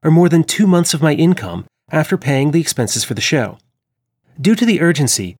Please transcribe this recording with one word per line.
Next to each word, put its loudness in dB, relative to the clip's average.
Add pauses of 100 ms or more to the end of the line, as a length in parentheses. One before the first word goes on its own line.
or 4
more 4
than 2
two 0
months 2
of -2
my 2
income -2 (260)
after -2
paying 0
the 2
expenses -4
for -6
the -6
show. -2 (800)
Due 2
to 0
the 2
urgency 0